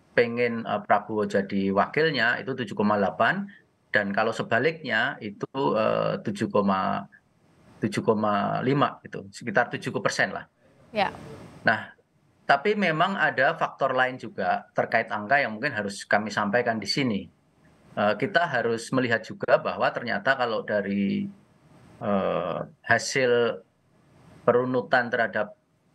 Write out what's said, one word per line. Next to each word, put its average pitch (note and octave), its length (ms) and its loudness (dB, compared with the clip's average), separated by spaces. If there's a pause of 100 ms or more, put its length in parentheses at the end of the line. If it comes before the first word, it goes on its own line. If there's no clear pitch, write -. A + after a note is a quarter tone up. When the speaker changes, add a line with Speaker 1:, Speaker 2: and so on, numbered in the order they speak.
(180)
Speaker 1:
pengen, A#2 480 2
eh, G#2+ 160 -2
Prabowo G#2+ 400 0
jadi G2 480 0
wakilnya A#2+ 720 2
itu G2+ 80 -8
tujuh A2+ 240 -6
koma G#2 240 2
delapan, A#2 480 0 (480)
dan G2+ 160 0
kalau A2 240 0
sebaliknya B2 880 0
itu, G#2 240 -8 (320)
eh, A2 400 0
tujuh, G#2 320 -4 (1300)
tujuh G#2+ 240 -2
koma G#2 640 2
lima C#3 400 0
gitu, G2+ 240 -10
sekitar A#2 400 -2
tujuh B2+ 320 -6
persen A#2 320 0
lah. - 160 -10 (400)
Speaker 2:
Ya. G3+ 220 0 (500)
Speaker 1:
Nah, A2 300 0 (560)
tapi C#3+ 240 4
memang F3+ 480 2
ada C#3 380 2
faktor C#3 340 0
lain B2+ 240 0
juga G2+ 560 -2
terkait A#2 400 0
angka A2 300 2
yang A2 100 -2
mungkin G#2+ 240 -4
harus G2+ 300 -6
kami G#2+ 260 2
sampaikan A2 480 0
di G2 80 -6
sini. G#2+ 400 -2 (640)
Eh, G#2+ 240 2
kita C3 320 0
harus A#2 480 -2
melihat A#2 300 2
juga A#2 340 2
bahwa G#2+ 320 -2
ternyata B2 480 -2
kalau A2 240 -2
dari, G2+ 640 0 (720)
eh, F2+ 580 0 (280)
hasil A#2+ 760 2 (840)
perunutan B2 680 2
terhadap, A2 460 -2 (360)